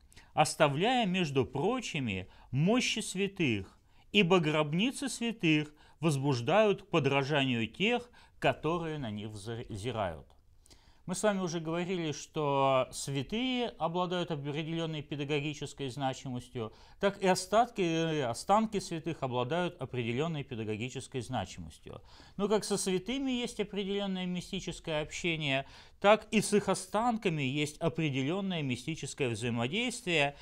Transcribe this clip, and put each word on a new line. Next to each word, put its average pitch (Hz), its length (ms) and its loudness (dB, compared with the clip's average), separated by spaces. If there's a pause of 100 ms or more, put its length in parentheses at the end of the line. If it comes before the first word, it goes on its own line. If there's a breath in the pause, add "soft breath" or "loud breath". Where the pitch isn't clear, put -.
(340 loud breath)
оставляя, 170 720 4
между 151 400 2
прочими, 135 800 -2 (220 soft breath)
мощи 208 500 2
святых, 175 800 -2 (340 soft breath)
ибо 190 260 6
гробницы 160 720 0
святых 160 640 0 (260 soft breath)
возбуждают 147 840 4
к - 60 -20
подражанию 135 800 2
тех, 226 440 0 (280 loud breath)
которые 156 600 0
на 120 120 -6
них 104 200 -6
взирают». 107 960 -6 (800 soft breath)
Мы 180 80 -4
с - 80 -4
вами 202 160 2
уже 175 220 -2
говорили, 170 500 -2
что 139 800 2
святые 233 800 -4 (100)
обладают 175 540 -2
определенной 156 680 -4
педагогической 143 840 -4
значимостью, 123 840 -6 (260 loud breath)
так 196 240 0
и 196 60 4
остатки, 226 520 2
э, 165 440 2
останки 196 560 2
святых 165 420 -6
обладают 135 580 0
определенной 131 640 -2
педагогической 117 800 -6
значимостью. 95 800 -8 (340 loud breath)
Но 190 120 0
как 208 160 2
со 202 120 0
святыми 220 540 -2
есть 240 300 -4
определенное 196 640 -4
мистическое 170 720 -4
общение, 151 640 -2 (360 loud breath)
так 214 320 6
и 214 80 6
с - 120 0
их 202 160 4
останками 202 760 0
есть 147 340 -2
определенное 165 840 0
мистическое 135 640 -2
взаимодействие. 143 1120 0